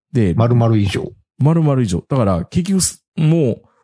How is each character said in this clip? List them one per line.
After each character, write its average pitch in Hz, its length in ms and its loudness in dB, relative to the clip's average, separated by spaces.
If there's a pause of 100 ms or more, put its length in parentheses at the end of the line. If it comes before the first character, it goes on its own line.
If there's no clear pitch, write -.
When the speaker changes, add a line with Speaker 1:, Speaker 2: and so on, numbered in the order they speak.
(120)
Speaker 1:
で、 101 220 0
Speaker 2:
丸 120 220 2
々 113 200 2
以 101 100 0
上。 - 260 -6 (260)
Speaker 1:
丸 160 240 2
々 139 180 0
以 120 60 0
上。 90 200 -4
だ 147 100 -4
か 123 80 2
ら、 90 200 0
結 180 260 -4
局 190 120 0
す、 - 240 -8 (100)
も 156 200 2
う、 139 260 -2 (220)